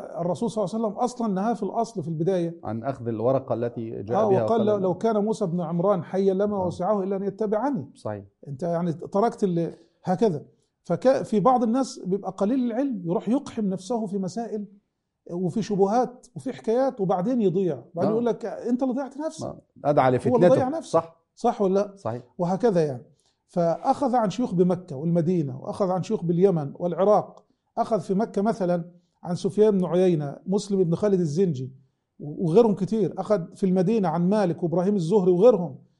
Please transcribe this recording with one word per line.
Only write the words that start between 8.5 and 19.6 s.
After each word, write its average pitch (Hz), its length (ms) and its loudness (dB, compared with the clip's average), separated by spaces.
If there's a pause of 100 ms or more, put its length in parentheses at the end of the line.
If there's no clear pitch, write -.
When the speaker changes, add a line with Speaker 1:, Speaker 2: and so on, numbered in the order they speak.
Speaker 1:
يعني 170 300 -2
تركت 214 500 -2
ال-، 170 300 0 (300)
هكذا. 180 420 0 (380)
فك-، 214 400 2
في 214 160 0
بعض 247 240 4
الناس 247 420 -2
بيبقى 185 260 -4
قليل 214 280 0 (120)
العلم 240 340 -4
يروح 180 240 -2
يقحم 240 360 -2
نفسه 208 400 -4
في 202 120 -6
مسائل 208 480 -6 (680)
وفي 180 300 -2
شبهات 202 720 0
وفي 247 180 -8
حكايات 254 480 -2
وبعدين 196 400 0
يضيع. 175 420 0 (100)
بعدين 175 160 -2
Speaker 2:
آه. 214 40 2
Speaker 1:
يقول 240 120 0
لك: 226 200 -2
"أنت 240 380 -4
اللي 262 100 0
ضيعت 269 240 -6
نفسك". 311 280 -8
Speaker 2:
آه. - 160 -12 (240)